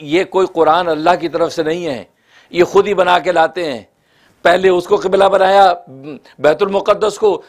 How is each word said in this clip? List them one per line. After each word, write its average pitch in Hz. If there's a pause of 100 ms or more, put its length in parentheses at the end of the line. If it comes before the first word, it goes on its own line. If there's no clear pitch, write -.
ये 156
कोई 185
कुरान 165
अल्लाह 160
की 160
तरफ 160
से 165
नहीं 170
है, 120 (440)
ये 175
खुद 196
ही 202
बना 180
के 165
लाते 165
हैं। 120 (580)
पहले 185
उसको 180
क़िबला 196
बनाया, 196 (760)
बैतुल 156
मुक़द्दस 196
को, 214 (180)